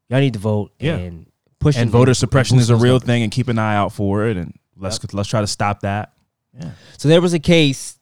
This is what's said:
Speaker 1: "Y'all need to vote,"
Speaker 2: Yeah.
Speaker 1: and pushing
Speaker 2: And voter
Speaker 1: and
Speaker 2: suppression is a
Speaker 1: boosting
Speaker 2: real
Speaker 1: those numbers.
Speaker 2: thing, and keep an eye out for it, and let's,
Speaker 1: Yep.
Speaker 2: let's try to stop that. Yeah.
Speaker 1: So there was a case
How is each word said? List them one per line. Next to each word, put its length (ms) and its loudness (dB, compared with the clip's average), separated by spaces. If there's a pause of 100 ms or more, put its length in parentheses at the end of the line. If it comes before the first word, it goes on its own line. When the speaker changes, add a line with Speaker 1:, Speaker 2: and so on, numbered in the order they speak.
Speaker 1:
"Y'all 120 0
need 120 0
to 60 -8
vote," 420 -4
Speaker 2:
Yeah. 160 -4
Speaker 1:
and 300 -10 (320)
pushing 240 2
Speaker 2:
And 80 0
voter 200 4
Speaker 1:
and 60 2
Speaker 2:
suppression 420 2
is 120 4
a 40 4
Speaker 1:
boosting 100 4
Speaker 2:
real 100 4
Speaker 1:
those 80 2
numbers. 120 0
Speaker 2:
thing, 100 0
and 80 -4
keep 160 -2
an 100 -2
eye 180 0
out 160 -2
for 340 -2
it, 120 -2
and 160 -10 (220)
let's, 260 -8
Speaker 1:
Yep. 120 -12
Speaker 2:
let's 140 -4
try 140 -2
to 40 -2
stop 340 -4
that. 320 -6 (460)
Yeah. 120 -14 (280)
Speaker 1:
So 100 -2
there 120 6
was 140 2
a 40 0
case 640 0